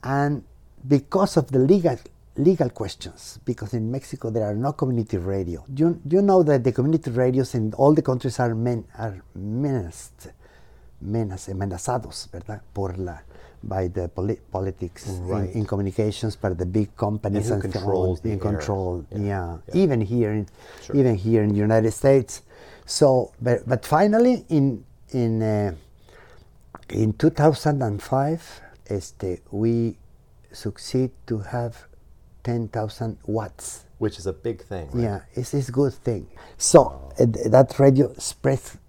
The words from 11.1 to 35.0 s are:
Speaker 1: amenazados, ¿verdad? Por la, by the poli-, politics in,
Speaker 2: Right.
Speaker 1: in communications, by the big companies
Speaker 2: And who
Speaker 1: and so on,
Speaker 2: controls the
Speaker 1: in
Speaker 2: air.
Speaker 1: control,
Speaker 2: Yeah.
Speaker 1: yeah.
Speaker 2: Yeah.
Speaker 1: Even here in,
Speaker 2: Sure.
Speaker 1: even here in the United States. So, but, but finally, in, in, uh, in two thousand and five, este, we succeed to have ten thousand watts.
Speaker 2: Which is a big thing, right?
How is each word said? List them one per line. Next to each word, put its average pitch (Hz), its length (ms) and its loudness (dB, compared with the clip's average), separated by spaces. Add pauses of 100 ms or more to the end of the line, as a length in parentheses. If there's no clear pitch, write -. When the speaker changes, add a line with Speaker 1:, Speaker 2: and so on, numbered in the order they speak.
Speaker 1:
amenazados, 98 840 -6
¿verdad? 101 300 -12 (140)
Por 95 240 -4
la, 87 220 -8 (440)
by 92 240 -2
the 90 220 -4
poli-, 98 300 -4 (120)
politics 95 560 -8
in, 90 180 -8
Speaker 2:
Right. 95 300 -4
Speaker 1:
in 107 100 -2
communications, 101 680 -2
by 101 140 -4
the 90 160 -4
big 104 300 -2
companies 104 540 -2
Speaker 2:
And 98 140 0
who - 40 -6
Speaker 1:
and 95 60 -6
so 104 60 -4
on, 95 60 -8
Speaker 2:
controls 92 360 0
the 110 80 -4
Speaker 1:
in 104 60 -2
Speaker 2:
air. 95 60 -6
Speaker 1:
control, 95 680 -2
Speaker 2:
Yeah. 101 80 -8
Speaker 1:
yeah. 92 380 -4 (160)
Speaker 2:
Yeah. 180 80 4
Speaker 1:
Even 139 200 4
here 110 320 0
in, 104 140 -2 (360)
Speaker 2:
Sure. - 120 -8
Speaker 1:
even 123 200 4
here 107 260 2
in 104 80 4
the 104 100 2
United 110 320 4
States. 135 500 2 (440)
So, 131 460 2 (100)
but, 120 260 0
but 120 180 -2
finally, 220 640 4
in, 139 340 2 (280)
in, 113 300 0
uh, 104 320 0 (1160)
in 107 240 0
two - 180 2
thousand 147 500 2
and 104 220 -4
five, 147 580 -4 (260)
este, 92 520 -6 (120)
we 113 460 0 (540)
succeed - 580 -4 (160)
to 110 140 -4
have 120 480 -8 (560)
ten 120 240 -2
thousand 110 580 -6
watts. - 600 -8 (120)
Speaker 2:
Which 107 220 -4
is 85 80 -6
a 92 60 -4
big - 280 -8
thing, 82 300 -10
right? 120 120 -2